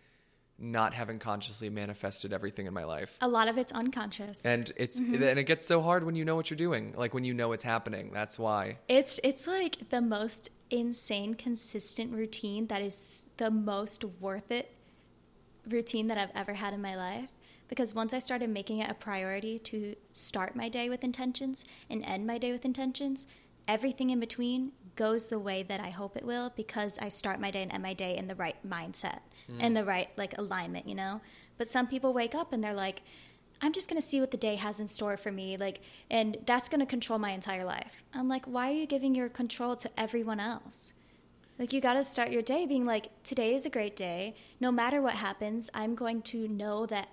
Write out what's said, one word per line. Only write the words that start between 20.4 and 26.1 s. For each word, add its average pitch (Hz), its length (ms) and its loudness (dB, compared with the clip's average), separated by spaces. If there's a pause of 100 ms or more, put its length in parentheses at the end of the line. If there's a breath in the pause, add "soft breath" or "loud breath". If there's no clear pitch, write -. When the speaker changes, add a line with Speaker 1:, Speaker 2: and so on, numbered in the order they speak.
Speaker 2:
my 233 140 -2
day 240 200 0
with 247 140 -2
intentions 254 600 -2 (240 loud breath)
and 220 160 -4
end 196 220 -2
my 233 100 0
day 240 140 0
with 247 140 -4
intentions, 269 600 0 (420 loud breath)
everything 254 420 2
in 254 100 4
between 247 540 0 (220)
goes 226 320 2
the 220 120 -2
way 190 240 -2
that 190 160 -4
I 180 100 -6
hope 196 260 -8